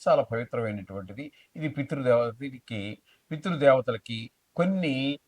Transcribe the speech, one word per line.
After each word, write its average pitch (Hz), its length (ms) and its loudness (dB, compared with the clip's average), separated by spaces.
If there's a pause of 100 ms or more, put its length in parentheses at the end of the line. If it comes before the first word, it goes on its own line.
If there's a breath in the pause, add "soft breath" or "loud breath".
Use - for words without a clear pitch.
చాలా 151 160 6
పవిత్రమైనటువంటిది. 110 1080 -6 (240 soft breath)
ఇది 156 140 -4
పితృదేవతకి, 123 1300 -2 (300 soft breath)
పితృదేవతలకి, 131 1000 2 (240)
కొన్ని 151 720 0